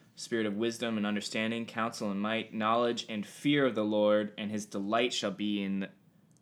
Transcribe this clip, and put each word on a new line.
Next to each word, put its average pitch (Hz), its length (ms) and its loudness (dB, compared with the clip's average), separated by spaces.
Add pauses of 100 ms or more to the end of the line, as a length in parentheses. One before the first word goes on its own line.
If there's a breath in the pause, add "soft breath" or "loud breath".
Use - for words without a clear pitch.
(160 soft breath)
Spirit 113 300 -2
of 101 100 -2
wisdom 113 420 -2
and 104 80 0
understanding, 110 580 -2
counsel 113 460 -4
and 98 100 -2
might, 110 320 -2
knowledge 117 560 2
and 104 160 -4
fear 147 400 2
of 120 100 4
the 107 100 2
Lord, 104 520 4
and 104 140 -4
his 104 160 -4
delight 117 460 0
shall 104 180 -2
be 104 320 -2
in 98 260 -2 (540)